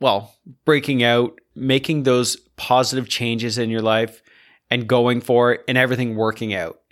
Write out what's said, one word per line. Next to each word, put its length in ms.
well, 340
breaking 400
out, 340
making 500
those 320
positive 520
changes 500
in 120
your 120
life 400
and 180
going 320
for 320
it 160
and 80
everything 400
working 380
out. 260